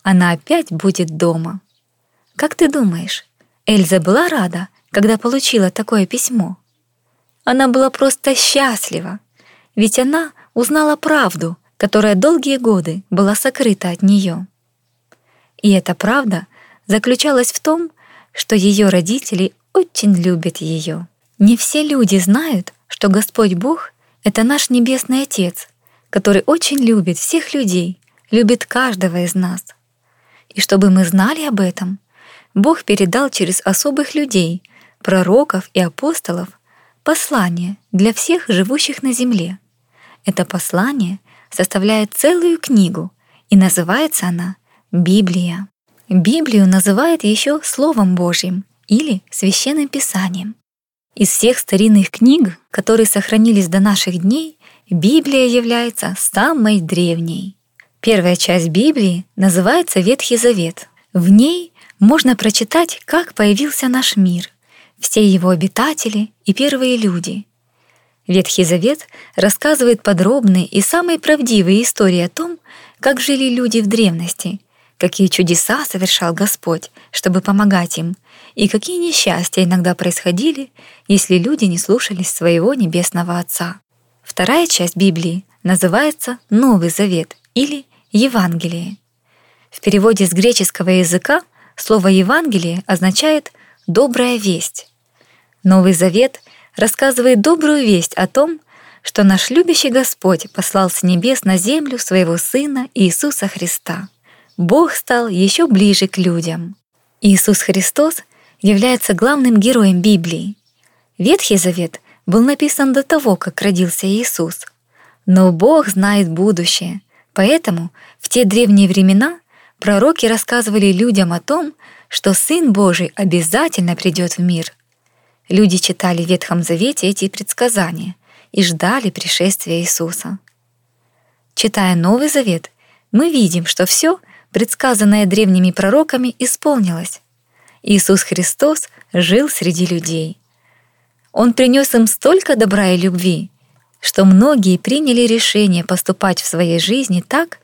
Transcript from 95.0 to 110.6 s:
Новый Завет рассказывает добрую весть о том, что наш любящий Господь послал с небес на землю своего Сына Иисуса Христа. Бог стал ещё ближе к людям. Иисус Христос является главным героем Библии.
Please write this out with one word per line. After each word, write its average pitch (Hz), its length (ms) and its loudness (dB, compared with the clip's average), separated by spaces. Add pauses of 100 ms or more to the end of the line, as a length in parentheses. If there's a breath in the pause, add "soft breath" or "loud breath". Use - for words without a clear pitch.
Новый 190 300 6
Завет 185 480 0 (340 soft breath)
рассказывает 247 640 2
добрую 302 440 2
весть 185 300 0
о 185 120 -2
том, 302 340 -2 (420 soft breath)
что - 220 -2
наш 190 260 2
любящий 302 400 2
Господь 226 640 0
послал 190 380 -2
с - 120 -8
небес 185 420 0
на 190 120 2
землю 262 420 -2
своего 180 380 0
Сына 269 580 -4
Иисуса 196 540 -2
Христа. 180 600 -10 (480 soft breath)
Бог 254 360 2
стал 240 360 -2
ещё 196 380 0
ближе 196 400 2
к - 120 -6
людям. 170 580 -4 (440)
Иисус 202 380 2
Христос 277 640 -2 (380 soft breath)
является 214 540 2
главным 247 440 2
героем 202 420 4
Библии. 175 540 0 (640)